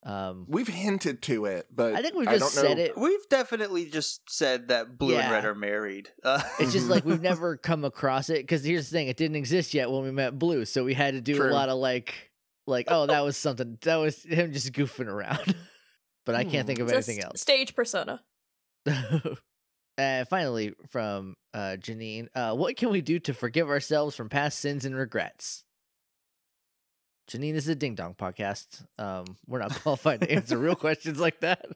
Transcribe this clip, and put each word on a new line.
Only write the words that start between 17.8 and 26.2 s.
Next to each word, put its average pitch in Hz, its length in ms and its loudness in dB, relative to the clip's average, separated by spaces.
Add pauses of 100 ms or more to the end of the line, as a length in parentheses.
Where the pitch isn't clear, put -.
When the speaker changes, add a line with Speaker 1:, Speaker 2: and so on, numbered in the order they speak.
Speaker 1:
<laughs> - 40 0 (1080)
Uh, 131 280 0
finally, 120 480 0 (160)
from, 101 460 -4 (180)
uh, 95 260 -4
Janine, 113 560 -10
uh, 117 180 0
what 156 220 0
can 240 140 0
we 196 120 2
do 151 180 0
to 147 140 -4
forgive 139 360 0
ourselves 147 460 0
from 113 120 -8
past 143 320 0
sins 143 260 -4
and 135 100 -4
regrets? - 680 -4 (1700)